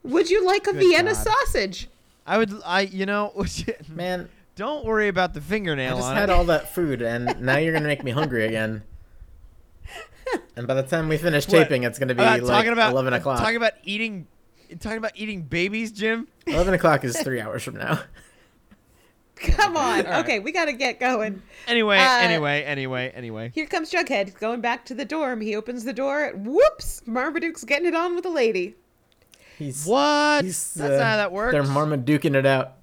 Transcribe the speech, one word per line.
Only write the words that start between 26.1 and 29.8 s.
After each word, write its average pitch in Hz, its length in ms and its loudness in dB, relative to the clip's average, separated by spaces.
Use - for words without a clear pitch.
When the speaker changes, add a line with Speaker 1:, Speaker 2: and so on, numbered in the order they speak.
Speaker 1:
Whoops! 370 680 0
Marmaduke's 302 600 -4
getting 294 220 0
it 339 80 0
on 349 200 -2
with 349 100 -6
a 370 40 -4
lady. 220 460 0
Speaker 3:
He's, 143 280 -8